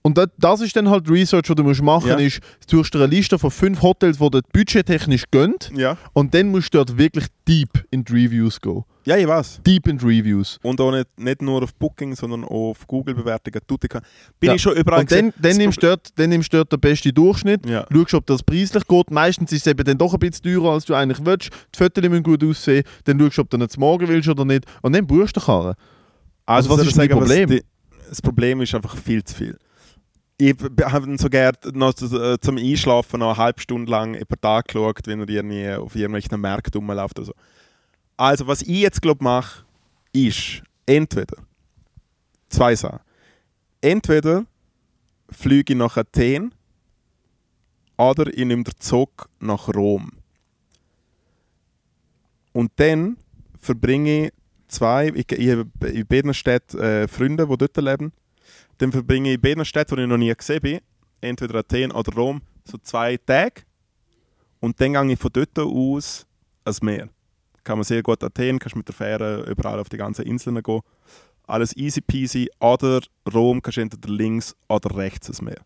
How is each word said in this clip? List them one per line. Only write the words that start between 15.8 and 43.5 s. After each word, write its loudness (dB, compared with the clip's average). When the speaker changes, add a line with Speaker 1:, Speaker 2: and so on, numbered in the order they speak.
Speaker 2:
Problem 4
Speaker 1:
dort, -10
dann 4
nimmst 2
du 4
dort 2
den 0
besten 2
Durchschnitt, 4
Speaker 2:
Ja. -4
Speaker 1:
schaust, 4
ob 0
das 0
preislich 0
geht. 4
Meistens 0
ist -4
es 4
eben 0
dann 2
doch 2
ein -2
bisschen -2
teurer, 2
als -2
du -2
eigentlich 0
willst. 0
Die -16
Fotos 2
müssen 2
gut 2
aussehen. 2
Dann 2
schaust 4
du, 2
ob -2
du -2
ihn 0
morgen 2
willst 2
oder 0
nicht. 0
Und 2
dann 2
buchst 2
du 0
Karren. 0
Speaker 2:
Also, 4
Speaker 1:
Also, -
was 4
Speaker 2:
soll 4
Speaker 1:
ist 2
Speaker 2:
ich -2
Speaker 1:
dein 4
Speaker 2:
sagen, 4
was 4
Speaker 1:
Problem? 4
Speaker 2:
die, 2
das -14
Problem 0
ist -4
einfach -8
viel -4
zu -14
viel. -10
Ich 4
b-, -10
b-, 0
hab -2
ihn -6
so -2
gern 2
noch 0
zu, -10
äh, -2
zum -2
Einschlafen 0
noch 0
eine -2
halbe 0
Stunde -8
lang -4
über -10
Tag 0
geschaut, -4
wenn -8
er -8
irgendwie -6
auf -10
irgendwelchen -6
Märkten -6
rumläuft -8
oder -12
so. -18
Also, 2
was -4
ich -2
jetzt, 0
glaub, 0
mach, -4
ist -2
entweder 0
zwei 2
Sachen. -10